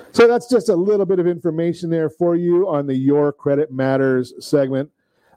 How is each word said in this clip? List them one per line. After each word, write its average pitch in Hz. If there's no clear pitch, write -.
So 233
that's 240
just 240
a 190
little 196
bit 185
of 170
information 170
there 160
for 170
you 175
on 143
the 135
Your 143
Credit 139
Matters 131
segment. 139